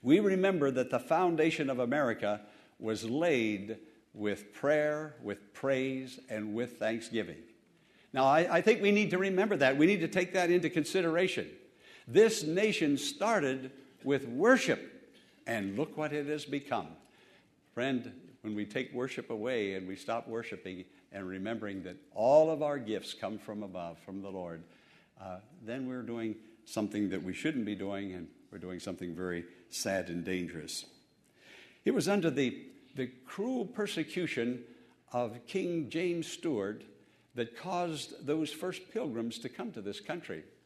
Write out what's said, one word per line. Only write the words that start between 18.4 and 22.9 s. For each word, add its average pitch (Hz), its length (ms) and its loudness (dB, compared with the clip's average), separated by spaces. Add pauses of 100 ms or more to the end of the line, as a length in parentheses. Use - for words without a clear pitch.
when 107 120 -6
we 107 120 -2
take 123 280 -6
worship 127 360 -6
away 107 460 -2
and 95 120 -6
we 95 80 -8
stop 117 320 -4
worshiping 95 560 -8 (300)
and 98 120 -8
remembering 98 580 -6
that 90 120 -10 (180)
all 143 380 8
of 147 100 -2
our 147 160 0
gifts 107 360 -4